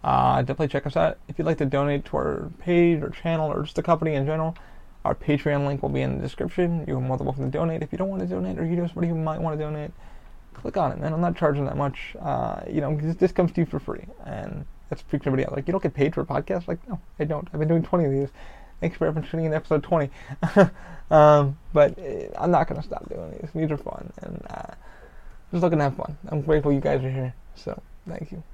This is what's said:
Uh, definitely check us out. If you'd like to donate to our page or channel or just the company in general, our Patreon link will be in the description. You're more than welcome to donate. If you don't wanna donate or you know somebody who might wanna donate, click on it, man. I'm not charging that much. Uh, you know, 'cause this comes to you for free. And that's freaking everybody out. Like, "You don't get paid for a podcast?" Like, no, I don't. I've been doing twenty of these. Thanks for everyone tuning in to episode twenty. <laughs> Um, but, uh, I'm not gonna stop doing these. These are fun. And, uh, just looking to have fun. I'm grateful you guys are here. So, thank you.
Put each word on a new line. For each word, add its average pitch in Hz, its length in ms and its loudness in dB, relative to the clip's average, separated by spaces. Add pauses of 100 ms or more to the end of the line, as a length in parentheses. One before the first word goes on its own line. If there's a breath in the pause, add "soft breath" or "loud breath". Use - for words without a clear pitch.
Uh, 127 360 4
definitely 135 280 -2
check 139 180 -2
us 139 100 -4
out. 160 220 2 (100)
If - 100 -8
you'd 160 80 -2
like 160 120 0
to 143 80 0
donate 143 400 0
to - 100 -4
our 76 420 -2
page 170 440 4
or - 60 -4
channel 160 420 -2
or - 120 -2
just - 140 -6
the 165 60 0
company 160 320 2
in 135 120 0
general, 160 280 -2 (500 loud breath)
our - 100 2
Patreon 143 520 0
link 139 160 -2
will 139 60 -2
be 135 140 0
in 131 140 -2
the 139 60 -4
description. 170 640 -2
You're 131 140 -2
more 131 160 -2
than 139 100 -4
welcome 135 180 -4
to 131 60 -2
donate. 160 320 0
If - 100 -6
you 170 60 -6
don't 190 120 0
wanna 185 160 -4
donate 180 320 -4
or 165 60 -2
you 170 120 0
know 175 100 0
somebody 175 220 -2
who 170 60 0
might 156 260 -2
wanna 156 160 -2
donate, 151 340 -6 (640 soft breath)
click - 240 -6
on 143 140 2
it, - 60 -8
man. 156 140 -2
I'm 165 80 0
not 175 160 2
charging 143 300 2
that - 100 -4
much. - 420 -4
Uh, 123 480 -4
you - 140 -2
know, 147 160 0
'cause 160 200 -2
this 180 160 4
comes 180 200 2
to - 80 0
you 165 60 4
for 151 120 -4
free. - 280 -8 (180)
And - 400 -8 (240)
that's - 140 -6
freaking - 240 -2
everybody 135 180 2
out. - 100 -4
Like, 139 140 -4
"You 170 40 0
don't 190 100 0
get 143 100 0
paid 143 220 2
for 143 80 -2
a - 20 -2
podcast?" 175 420 -2
Like, 175 120 -4 (100)
no, 190 100 -6 (200)
I 151 60 0
don't. 156 280 -4
I've 151 60 -6
been 156 100 0
doing 165 140 4
twenty 170 240 2
of 135 60 2
these. 139 180 0 (500 loud breath)
Thanks 165 160 -2
for 160 100 0
everyone 156 220 -2
tuning 165 180 -2
in 156 60 0
to 156 40 0
episode 156 260 2
twenty. 151 280 2 (320 loud breath)
<laughs> 180 280 8 (380 loud breath)
Um, 151 480 10 (160)
but, 147 280 8
uh, 107 360 -8
I'm 165 140 2
not 165 160 6
gonna - 160 -4
stop - 260 -10
doing 80 220 -10
these. - 240 -10
These 160 160 0
are 147 60 0
fun. - 360 -10 (100)
And, - 280 -10
uh, - 240 -10 (800 loud breath)
just 175 100 2
looking 165 160 4
to 143 60 4
have 135 100 2
fun. - 240 -8 (100)
I'm 151 140 -2
grateful 151 300 4
you 139 80 4
guys 139 240 0
are 131 60 -2
here. 131 220 -4 (220)
So, - 260 -10 (280)
thank 165 240 -10
you. 175 100 -12 (120)